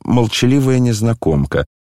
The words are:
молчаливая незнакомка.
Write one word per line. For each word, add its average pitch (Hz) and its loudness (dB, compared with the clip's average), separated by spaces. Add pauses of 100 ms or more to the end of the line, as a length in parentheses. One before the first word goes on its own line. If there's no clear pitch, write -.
молчаливая 127 0
незнакомка. 110 -2 (220)